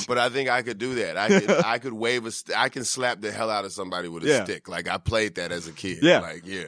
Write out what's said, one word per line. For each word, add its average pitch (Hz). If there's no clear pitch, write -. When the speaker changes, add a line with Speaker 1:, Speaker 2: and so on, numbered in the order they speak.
Speaker 1:
But 123
I 123
think 131
I 123
could 110
do 127
that. 90
I 104
Speaker 2:
<laughs> 190
Speaker 1:
could, -
I 185
could 127
wave 117
a 113
st-, -
I 127
can 127
slap 120
the 104
hell 110
out 101
of 95
somebody 90
with 82
a 123
Speaker 2:
Yeah. 123
Speaker 1:
stick. 90
Like, 87
I 92
played 107
that 85
as 85
a 82
kid. 85
Speaker 2:
Yeah. 156
Speaker 1:
Like, 85
yeah. 92